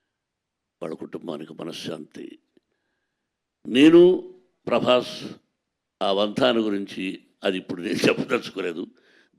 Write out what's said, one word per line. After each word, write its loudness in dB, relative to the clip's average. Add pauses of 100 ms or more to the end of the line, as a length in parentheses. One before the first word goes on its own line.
(800)
వాళ్ళ -10
కుటుంబానికి -12
మనశ్శాంతి. -14 (1400)
నేను 10 (680)
ప్రభాస్ 0 (840)
ఆ 0 (100)
వంతాన 0 (100)
గురించి -6 (380)
అది -2
ఇప్పుడు -10
నేను -4
చెప్పదలుచుకోలేదు. -4 (540)